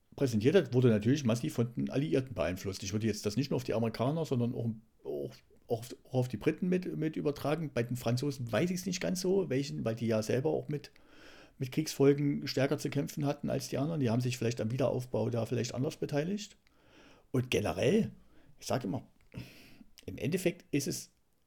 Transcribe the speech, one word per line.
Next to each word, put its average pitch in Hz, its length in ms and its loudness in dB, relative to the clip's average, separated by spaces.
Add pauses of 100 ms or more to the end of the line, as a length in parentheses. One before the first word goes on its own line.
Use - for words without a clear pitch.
(180)
präsentiert 127 380 4
hat, 127 180 4
wurde 127 160 8
natürlich 113 340 4
massiv 120 300 0
von 123 220 0
den 202 140 -2
Alliierten 139 440 0
beeinflusst. 92 500 -4
Ich 92 80 -6
würde 107 160 0
jetzt 104 180 -2
das 104 120 -2
nicht 143 140 -2
nur 165 40 0
auf 127 80 -2
die - 100 -2
Amerikaner, 117 520 0
sondern 120 280 0
auch, 117 160 -4 (360)
auch, 71 260 -6 (360)
auch 117 120 -2
auf, - 240 -12
auch - 100 -18
auf 127 140 2
die - 80 -8
Briten 156 320 0
mit, 180 300 0
mit 156 180 -2
übertragen. 151 580 -2
Bei 120 100 0
den 123 120 -2
Franzosen 123 560 -2
weiß 143 180 2
ich's 180 160 -2
nicht 185 140 -4
ganz 180 220 -2
so, 185 280 2
welchen, 143 360 -2
weil 113 100 0
die 117 120 -2
ja 110 140 4
selber 123 280 0
auch 131 180 -2
mit, 147 240 -8 (640)
mit 131 140 -6
Kriegsfolgen 143 760 4
stärker 143 300 0
zu 147 120 -4
kämpfen 156 360 -2
hatten - 240 -2
als 135 200 -2
die - 80 -2
anderen. 151 240 0
Die 120 80 4
haben 117 120 4
sich 123 160 0
vielleicht 117 220 -2
am 110 120 0
Wiederaufbau 123 580 0
da 117 160 0
vielleicht 120 280 -2
anders 135 220 -2
beteiligt. 160 640 -4 (760)
Und 127 180 0
generell, 110 640 2 (480)
ich - 80 -12
sage 110 200 0
immer, - 200 -4 (960)
im - 120 -10
Endeffekt 170 540 -2
ist 143 160 0
es, - 240 -6 (360)